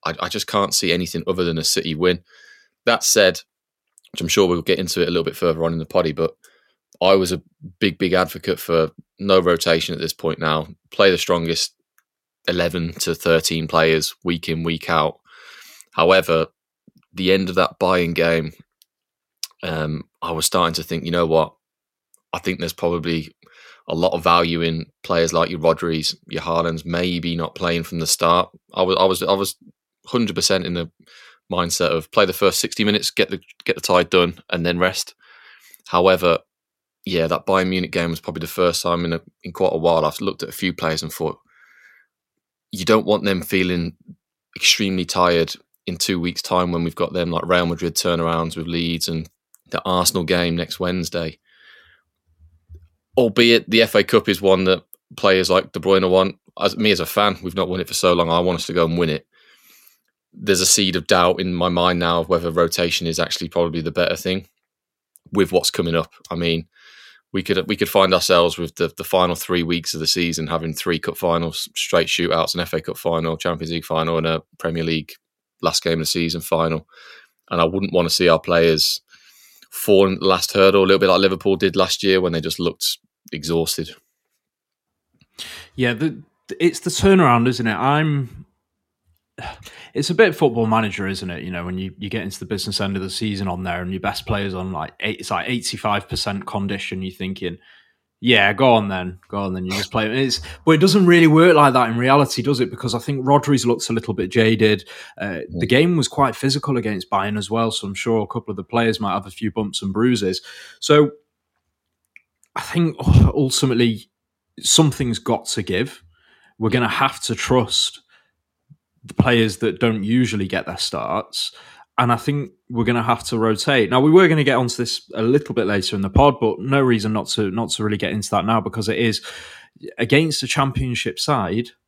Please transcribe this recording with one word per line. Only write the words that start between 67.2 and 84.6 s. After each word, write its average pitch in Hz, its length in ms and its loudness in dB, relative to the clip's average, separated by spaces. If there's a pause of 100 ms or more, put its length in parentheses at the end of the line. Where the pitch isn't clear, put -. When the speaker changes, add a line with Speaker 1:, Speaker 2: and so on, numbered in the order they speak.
Speaker 1:
we 95 100 -4
could, 92 260 -2
we 104 80 -2
could 104 120 -2
find 95 260 4
ourselves 87 420 4
with 85 200 -8
the, 82 200 -2
the 82 80 -10
final 90 300 2
three 87 280 -2
weeks 82 320 -4
of 78 60 -8
the 80 60 -4
season 85 400 -2
having 82 260 -4
three 82 260 -4
cup - 180 -6
finals, 85 580 -2
straight - 320 0
shootouts, 82 480 0
an 87 60 -4
F - 120 -6
A 82 80 -2
Cup - 160 -10
final, 82 400 -2
Champions 82 360 -6
League 82 120 -6
final, 80 320 -2
and 80 100 -2
a 80 160 -2 (160)
Premier 82 260 -4
League 80 280 -4 (480)
last - 220 -2
game 82 120 0
of 82 40 -2
the 78 80 -4
season 85 340 -2
final. 80 460 -2 (640)
And 87 100 -2
I 85 40 4
wouldn't 95 280 -4
want 87 160 2
to - 60 -2
see 90 140 2
our 80 100 6
players 82 640 2 (680)
fall 98 360 4
in 95 140 -2
the 95 60 -2
last 92 260 0
hurdle, 95 300 6
a 95 40 4
little 95 140 4
bit 95 80 2
like 92 120 4
Liverpool 95 360 0
did 92 180 0
last 92 300 0
year 95 160 4
when 90 120 0
they 82 80 -2
just 78 200 -8
looked - 380 -4 (320)
exhausted. 80 600 -4 (1800)